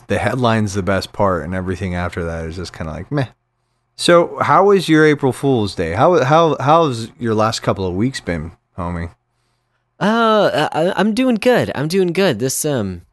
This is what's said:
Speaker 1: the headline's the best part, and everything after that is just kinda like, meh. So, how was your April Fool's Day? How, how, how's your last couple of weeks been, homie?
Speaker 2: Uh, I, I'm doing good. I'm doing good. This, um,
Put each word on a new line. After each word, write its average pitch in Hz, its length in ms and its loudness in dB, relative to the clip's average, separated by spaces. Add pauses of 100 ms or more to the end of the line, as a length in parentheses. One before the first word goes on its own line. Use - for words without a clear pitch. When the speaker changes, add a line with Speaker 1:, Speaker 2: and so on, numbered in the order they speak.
Speaker 1:
the - 100 -2
headline's 113 560 0
the 101 100 -4
best 95 280 -2
part, 92 320 0
and 85 100 -8
everything 92 420 -6
after 87 280 -6
that 82 220 -6
is 82 100 -10
just 87 160 -10
kinda 80 220 -10
like, 80 180 -12
meh. 139 160 -2 (720)
So, 170 420 4
how 143 280 4
was 196 200 4
your 156 180 6
April 143 280 2
Fool's 120 420 0
Day? 82 200 -4
How, 147 280 4
how, 156 380 2
how's 131 580 0
your 113 160 -2
last 107 260 0
couple 101 240 -2
of 90 80 -4
weeks 117 280 -2
been, 85 320 -6 (240)
homie? 85 340 -8 (880)
Speaker 2:
Uh, 208 720 2
I, 165 240 0
I'm 208 180 0
doing 254 220 2
good. 196 400 2
I'm 143 120 -4
doing 180 260 0
good. 165 260 0
This, 127 240 -4
um, 101 380 -2 (120)